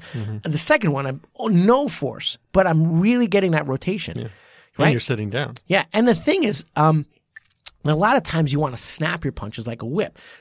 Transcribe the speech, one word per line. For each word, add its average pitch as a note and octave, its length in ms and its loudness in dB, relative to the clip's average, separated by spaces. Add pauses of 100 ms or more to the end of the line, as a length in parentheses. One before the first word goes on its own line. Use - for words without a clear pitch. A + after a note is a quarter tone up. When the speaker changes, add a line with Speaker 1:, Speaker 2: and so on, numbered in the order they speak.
(120)
Speaker 1:
Mm-hmm. G#2+ 320 -6
Speaker 2:
And D3 100 -4
the D3+ 40 -2
second A3+ 340 2
one, C#3 160 -4
I'm, C3+ 120 -8 (160)
oh, A3+ 120 -4
no A3 400 4
force, C3 500 -8 (140)
but F#3 160 4
I'm E3 320 2
really A#3+ 260 4
getting F#3+ 260 2
that D3+ 140 0
rotation. D3 540 -6
Speaker 1:
Yeah. A#2 40 -8 (540)
Speaker 2:
Right? D#3 80 4
Speaker 1:
And D#3 60 6
you're A#2 80 0
sitting G#2+ 300 -4
down. B2 260 -6 (100)
Speaker 2:
Yeah. F3+ 260 0
And A3+ 140 2
the A#3 80 4
thing D#4 300 0
is, G#3 200 -4 (120)
um, D#3 300 4 (800)
a D3+ 120 2
lot G#3+ 200 2
of A3+ 60 2
times D#3+ 300 0
you C#3+ 80 0
wanna C3 160 -2
snap E3 480 -6
your C3 80 -2
punches G#2+ 340 -10
like A#2 160 -8
a A2+ 40 -6
whip. E3 300 -4 (240)